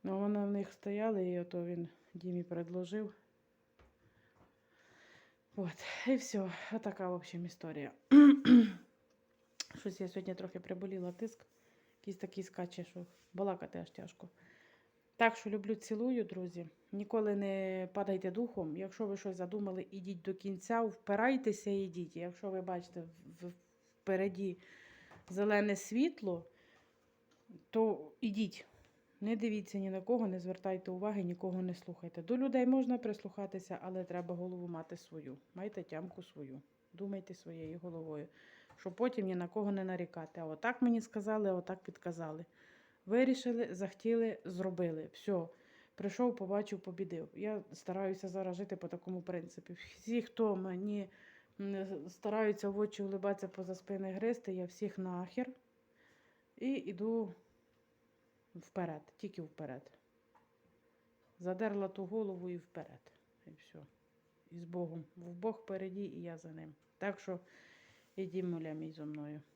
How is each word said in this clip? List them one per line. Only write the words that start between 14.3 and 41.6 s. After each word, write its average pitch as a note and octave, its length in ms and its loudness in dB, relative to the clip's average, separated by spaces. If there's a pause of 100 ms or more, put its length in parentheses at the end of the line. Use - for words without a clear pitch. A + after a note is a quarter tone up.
Так A3+ 200 6
що - 140 -8
люблю, G#3 260 -2
цілую, A3+ 480 0
друзі. F3+ 420 -6 (260)
Ніколи G#3 440 2
не F#3+ 580 0
падайте G3 380 0
духом. F#3 440 -2
Якщо F#3+ 320 -4
ви G3 100 -2
щось G3 180 -4
задумали, F#3 560 -2
ідіть F#3 300 -8
до F#3+ 120 -2
кінця, G3 480 -2
впирайтеся A3 880 2
і G3 60 2
йдіть. F3+ 380 -4
Якщо F3 340 -6
ви F#3+ 120 -2
бачите F3+ 400 -6
в-, E3 440 -16
в-, F3 80 -10 (480)
впереді F#3+ 560 0 (720)
зелене G#3 460 4
світло, G#3+ 680 0 (1200)
то G3+ 420 2 (100)
ідіть. G#3 440 -2 (560)
Не A3 140 0
дивіться G#3+ 420 -2
ні G3 120 -2
на F#3+ 120 -4
кого, A3+ 260 2
не F#3 120 -2
звертайте F#3 520 -4
уваги, G3+ 320 -2
нікого F3+ 380 -2
не F3+ 140 -2
слухайте. E3+ 460 -12
До A3+ 160 0
людей B3+ 280 4
можна B3 320 4
прислухатися, G3 840 -6
але F#3 220 -6
треба F3 320 -4
голову F3+ 320 -6
мати E3+ 300 -8
свою. D3 400 -14 (180)
Майте G3 280 -6
тямку F3 400 -10
свою. C#3 380 -12 (320)
Думайте G3 400 -8
своєю E3 460 -10
головою, D#3+ 480 -8 (480)
щоб F3+ 200 -8
потім A#3+ 300 2
ні F#3 100 0
на F3+ 120 0
кого G3+ 240 0
не F#3+ 120 0
нарікати. F3 580 -4
А D#3+ 40 -6
отак A3 360 0
мені A#3 200 6
сказали, G#3+ 480 0
а F#3 40 4
отак F#3 300 -4